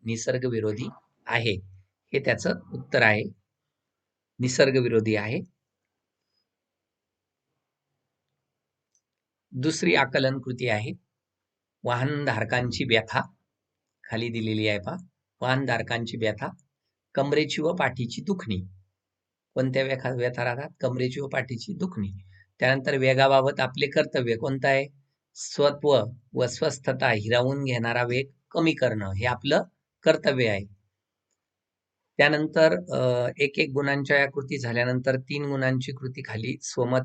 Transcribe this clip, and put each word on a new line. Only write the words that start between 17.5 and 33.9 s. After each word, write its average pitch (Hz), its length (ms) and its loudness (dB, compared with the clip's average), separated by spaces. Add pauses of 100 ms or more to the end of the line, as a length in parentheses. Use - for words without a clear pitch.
व 160 100 0
पाठीची 131 500 -2
दुखणी. 98 380 -4 (920)
कोणत्या 131 280 0
व्यथा, 131 320 -2
व्यथा 123 300 -2
राहतात? 123 240 -4 (120)
कमरेची 127 400 -2
व 139 60 -6
पाठीची 127 460 -6
दुखणी. 107 520 -6 (360)
त्यानंतर 135 360 2
वेगाबाबत 135 640 4
आपले 131 260 -2
कर्तव्य 139 500 0
कोणतं 135 320 -2
आहे? 135 200 2 (460)
स्वत्व 143 720 2 (300)
व 127 120 0
स्वस्थता 131 640 -2
हिरावून 120 560 2
घेणारा 120 380 0
वेग 123 280 -2 (200)
कमी 160 220 2
करणं 107 380 0
हे 98 140 -4
आपलं 131 380 0 (400)
कर्तव्य 147 460 2
आहे. 101 160 -2 (1500)
त्यानंतर, 151 560 6 (200)
अ, 127 460 2
एक 139 200 0
एक 160 120 2
गुणांच्या 139 480 2